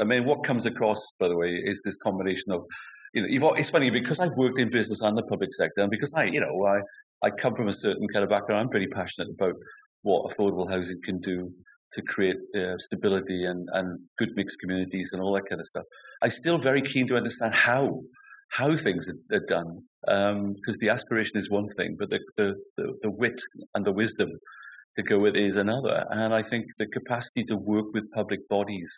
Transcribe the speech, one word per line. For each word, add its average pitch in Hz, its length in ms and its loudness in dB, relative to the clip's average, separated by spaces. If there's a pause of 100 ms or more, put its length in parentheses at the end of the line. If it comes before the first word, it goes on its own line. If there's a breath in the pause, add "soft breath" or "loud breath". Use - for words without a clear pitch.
I 104 40 4
mean, 120 200 4
what 143 180 2
comes 120 220 0
across, 107 400 0 (160)
by 90 80 4
the 87 80 2
way, 87 140 2 (120)
is 101 220 -2
this 98 120 -4
combination 95 560 -2
of, 85 120 -2 (480 loud breath)
you 110 80 0
know, 95 80 -2
you've 135 140 2
al-, 156 120 6
it's - 140 0
funny 139 220 6
because 123 280 0
I've 170 180 0
worked 127 220 2
in 117 120 2
business 107 320 0
and 107 160 2
the 110 60 -2
public 95 280 -2
sector, 92 300 0
and 101 80 2
because 113 260 -2
I, 143 80 2
you 82 160 0
know, 85 240 0
I, 101 600 0
I 107 40 4
come 117 240 -2
from 113 140 0
a 98 60 0
certain 107 380 0
kind 104 100 2
of 98 80 0
background, 104 300 2
I'm 123 100 -2
pretty 98 160 0
passionate 90 420 -6 (100)
about 92 160 2 (480 loud breath)
what 95 280 2
affordable 92 400 0
housing 90 340 -4
can 90 160 -4
do 90 300 -4 (420 soft breath)
to - 100 -8
create, 92 340 0 (200)
uh, 90 220 -2
stability 95 680 0
and, 90 280 -4
and 90 280 -2 (180)
good 113 180 0
mixed 98 240 -4
communities 92 520 -4
and 92 80 -6
all 98 140 0
that 98 140 -2
kind 87 120 -6
of 82 60 -10
stuff. - 180 -8 (380 loud breath)
I'm 120 80 2
still 165 280 0
very 135 220 2
keen 131 280 0
to 123 80 2
understand 113 380 -2
how, 123 460 2 (500 soft breath)
how 143 240 2
things 92 340 0
are, - 280 -4
are - 100 0
done, 85 360 -2 (260)
um, 101 460 2 (100)
'cause 101 140 -4
the 107 100 2
aspiration 110 480 0
is 101 140 -2
one 101 260 2
thing, 87 220 -2
but 101 100 -4
the, - 120 0 (180)
the, 98 160 2 (240)
the, - 240 -4
the 107 80 -2
wit 113 300 -2 (340)
and 101 100 0
the 101 80 2
wisdom 104 380 0 (680 loud breath)
to 107 60 -4
go 101 160 4
with 101 180 4
is 101 200 4
another. 107 540 2
And 110 240 2
I 110 80 4
think 113 240 -4 (120)
the 107 80 0
capacity 120 580 -4
to 107 120 0
work 104 380 2
with 104 180 -4
public 101 360 -2
bodies 101 480 0